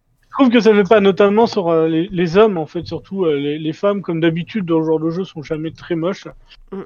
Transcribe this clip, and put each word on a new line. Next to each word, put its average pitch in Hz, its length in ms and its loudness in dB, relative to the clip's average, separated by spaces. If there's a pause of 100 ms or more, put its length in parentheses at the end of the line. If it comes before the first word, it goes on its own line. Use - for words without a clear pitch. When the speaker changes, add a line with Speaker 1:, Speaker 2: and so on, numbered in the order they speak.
(320)
Speaker 1:
Je 277 120 0
trouve 254 60 6
que 233 100 4
ça 208 120 6
le 208 120 4
fait 175 60 -4
pas, 220 100 6
notamment 202 480 4
sur, 175 220 -4
euh, 160 180 2
les, 165 220 -2
les 175 280 -2
hommes, 208 200 4
en 156 80 -6
fait, 170 200 -10
surtout, 185 400 -6
euh, 147 120 0
les, 147 220 -4
les 156 140 -6
femmes, 202 280 -2
comme 165 180 -4
d'habitude, 170 460 -2
dans 165 160 0
ce 156 60 -4
genre 160 120 0
de 160 100 -4
jeu, 175 140 -6
sont 165 200 -12
jamais 156 280 -8
très - 240 -8
moches, 170 320 -6 (440)
Speaker 2:
Mm. 196 140 -12